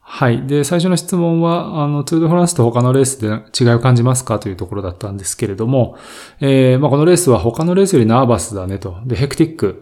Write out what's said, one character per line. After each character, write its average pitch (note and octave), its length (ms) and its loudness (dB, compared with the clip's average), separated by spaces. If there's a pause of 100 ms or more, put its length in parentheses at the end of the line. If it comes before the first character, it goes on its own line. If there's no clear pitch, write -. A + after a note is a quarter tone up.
(180)
は B2+ 120 2
い。 C3 180 -2
で、 C#3+ 160 0
最 E3+ 160 0
初 F3+ 80 0
の F3+ 80 2
質 - 180 -6
問 E3+ 280 0
は、 E3+ 380 -2
あ D3 60 0
の、 D3 160 -2
ツ E3 140 -4
ー - 20 2
ル・ E3 60 2
ド・ D#3 40 0
フ E3+ 60 2
ラ F3 80 2
ン E3+ 60 2
ス - 60 -4
と A#2+ 100 2
他 A#2+ 180 0
の B2+ 100 2
レ C3+ 100 4
ー - 20 4
ス - 160 -4
で G#2+ 80 -4
違 A2+ 400 -2
い A#2 60 4
を A#2 40 2
感 B2+ 160 4
じ A#2 80 4
ま B2+ 140 2
す - 80 -6
か G#2+ 160 -4
と G#2+ 80 -8
い F#2+ 40 -6
う F2 40 -8
と F#2 100 -8
こ - 80 -12
ろ G2+ 80 -6
だ F#2+ 60 -6
っ F#2 100 -10
た G2+ 140 -8
ん G2+ 40 -10
で F#2+ 80 -12
す - 120 -8
け B2+ 100 -4
れ G2 80 -6
ど A2+ 140 -4
も、 B2+ 280 0 (440)
え C3+ 340 4
ー、 C3 60 2
ま D3 80 2
あ、 - 20 0
こ C#3+ 60 2
の D3+ 80 2
レ F3 80 6
ー E3 40 6
ス - 140 2
は A2+ 80 4
他 A#2 240 -2
の F3+ 140 0
レ G3 80 4
ー - 20 2
ス F#3+ 60 -2
よ C#3 80 4
り A2 60 4
ナ A#2+ 180 2
ー - 20 2
バ A2+ 140 2
ス - 160 -10
だ F#2 100 -8
ね F#2+ 120 -6
と。 F2+ 180 -12 (100)
で、 A#2+ 80 -4
ヘ C3+ 140 -2
ク - 80 -8
テ D#3+ 80 2
ィ D#3 100 -4
ッ - 20 -18
ク。 G2 260 -4